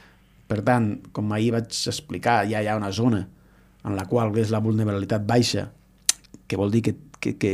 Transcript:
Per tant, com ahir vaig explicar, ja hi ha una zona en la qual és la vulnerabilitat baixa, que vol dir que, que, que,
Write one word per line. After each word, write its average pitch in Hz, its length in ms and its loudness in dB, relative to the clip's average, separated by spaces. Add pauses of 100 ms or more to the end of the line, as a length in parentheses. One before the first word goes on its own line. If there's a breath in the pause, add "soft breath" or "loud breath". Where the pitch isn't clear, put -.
(440 soft breath)
Per 107 140 -2 (100)
tant, 120 220 4 (260)
com 104 160 -2
ahir 113 240 2
vaig 113 160 -2
explicar, - 800 0
ja 107 100 0
hi 107 80 -2
ha 107 80 0
una 104 160 -4
zona 110 300 2 (640 soft breath)
en 104 100 -2
la 95 140 -2
qual 113 260 0
és 110 160 0
la 110 80 0
vulnerabilitat 107 640 0
baixa, 110 460 2 (840)
que 95 80 -2
vol 101 160 2
dir 113 80 2
que, 113 140 -2 (240)
que, 117 180 -4
que, 98 140 0